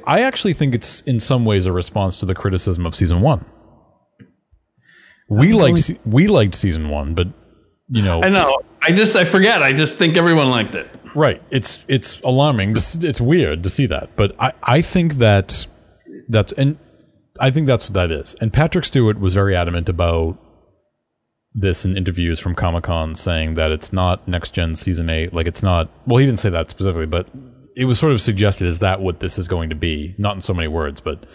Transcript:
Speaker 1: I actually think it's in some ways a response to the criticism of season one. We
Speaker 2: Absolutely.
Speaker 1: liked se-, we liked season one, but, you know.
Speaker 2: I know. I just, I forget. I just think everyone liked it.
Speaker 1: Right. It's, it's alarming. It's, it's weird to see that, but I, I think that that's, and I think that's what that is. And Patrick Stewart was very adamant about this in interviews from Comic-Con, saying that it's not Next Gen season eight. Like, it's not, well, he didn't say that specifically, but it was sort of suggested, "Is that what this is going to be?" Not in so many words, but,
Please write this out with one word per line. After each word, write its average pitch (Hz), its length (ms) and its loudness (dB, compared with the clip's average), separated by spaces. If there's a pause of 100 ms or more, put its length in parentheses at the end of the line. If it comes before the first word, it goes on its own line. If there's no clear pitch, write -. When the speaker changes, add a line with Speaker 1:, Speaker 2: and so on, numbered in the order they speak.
Speaker 1:
I 160 160 4
actually 247 300 0
think 135 200 0
it's - 280 -4
in 123 180 -2
some 123 260 0
ways 98 220 2
a 92 40 0
response 90 460 -2
to - 80 -6
the 92 80 0
criticism 90 540 -2
of 85 80 -6
season 85 260 2
one. 127 240 2 (1800)
We 123 200 4
Speaker 2:
Absolutely. 202 220 6
Speaker 1:
liked 170 140 4
se-, - 200 -8
we 131 220 4
liked 117 280 4
season 78 340 -2
one, 73 240 -4
but, 87 140 0 (640)
you 117 120 0
know. 87 220 0
Speaker 2:
I 190 60 2
know. 156 300 2 (220)
I 160 100 2
just, 214 240 4
I 185 100 4
forget. 190 360 4
I 135 100 2
just 151 280 0
think 165 180 2
everyone 165 320 4
liked 117 240 0
it. 87 140 -10 (280)
Speaker 1:
Right. 147 260 0 (100)
It's, - 360 -4
it's - 340 -2
alarming. 127 500 2
It's, 107 240 -2
it's 165 260 -2
weird 120 420 2
to 95 60 -2
see 135 160 0
that, - 300 -4
but 101 240 0
I, - 140 0 (100)
I 131 180 4
think 165 340 0
that 107 520 2 (600)
that's, 107 260 0
and 143 240 0 (640)
I 131 100 2
think 147 160 2
that's 127 200 2
what - 100 -8
that 90 160 0
is. 73 300 -8
And 110 120 -2
Patrick 156 320 0
Stewart 107 340 2
was 95 140 0
very 98 220 2
adamant 85 340 -2
about 82 480 0 (1160)
this 95 280 0
in 95 140 -2
interviews 85 420 -2
from 87 140 -4
Comic-Con, 82 600 -2
saying 80 400 -2
that 78 160 0
it's - 200 -6
not 90 360 -2
Next 90 240 -4
Gen 82 240 -2
season 82 340 -4
eight. 82 240 -4
Like, 82 140 -2
it's - 160 -6
not, 87 260 2 (160)
well, 123 120 2
he 139 100 4
didn't 120 120 -2
say 104 100 -2
that 82 200 -4
specifically, 85 380 -4
but 85 200 -4 (480)
it 131 100 -2
was 123 120 2
sort 160 140 2
of 113 100 2
suggested, 101 460 0
"Is 85 120 -2
that 95 220 0
what 90 180 -4
this - 200 -6
is 85 80 -6
going 85 220 -4
to 78 60 -6
be?" 78 440 -4
Not 101 160 -2
in 95 60 -12
so - 120 -4
many 82 140 -2
words, 76 340 -4
but, - 340 -8